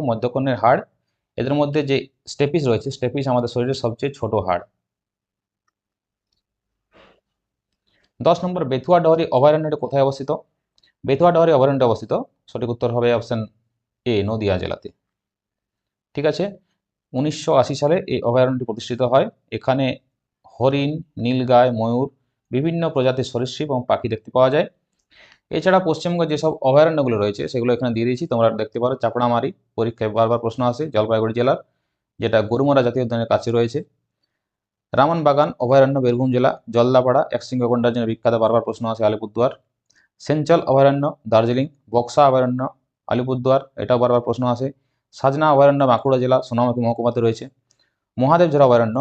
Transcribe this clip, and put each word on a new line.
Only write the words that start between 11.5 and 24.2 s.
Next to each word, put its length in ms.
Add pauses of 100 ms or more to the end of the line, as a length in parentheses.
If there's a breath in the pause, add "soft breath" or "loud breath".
অভয়ারণ্য 360
অবস্থিত, 240 (340)
সঠিক 220
উত্তর 260
হবে 220
অপশন 220 (680)
এ, 100 (140)
নদিয়া 280
জেলাতে। 320 (1300)
ঠিক 160
আছে, 120 (720)
উনিশশো 380 (100)
আশি 200
সালে 160 (160)
এই 60 (100)
অভয়ারণ্যটি 400
প্রতিষ্ঠিত 320 (100)
হয়। 140 (320)
এখানে 280 (680)
হরিণ, 380 (320)
নীলগাই, 440 (120)
ময়ূর, 280 (440)
বিভিন্ন 320 (100)
প্রজাতির 380
সরীসৃপ 380
এবং 180
পাখি 260
দেখতে 220